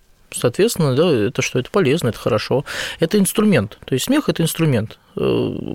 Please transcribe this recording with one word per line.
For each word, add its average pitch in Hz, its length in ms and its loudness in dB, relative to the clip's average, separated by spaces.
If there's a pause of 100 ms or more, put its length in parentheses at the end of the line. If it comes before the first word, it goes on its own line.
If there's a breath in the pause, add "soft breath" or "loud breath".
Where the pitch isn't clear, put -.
(300)
соответственно, 143 640 0
да, 165 160 4
это 107 300 0
что, - 180 -2
это 123 120 -4
полезно, 156 380 2
это 104 100 -4
хорошо. 120 480 -2 (340 loud breath)
Это 170 180 2
инструмент. 190 680 2
То - 80 -4
есть 127 100 -2
смех — 285 240 2
это 170 140 0
инструмент. 143 560 0 (180)
Э, 117 400 0 (180)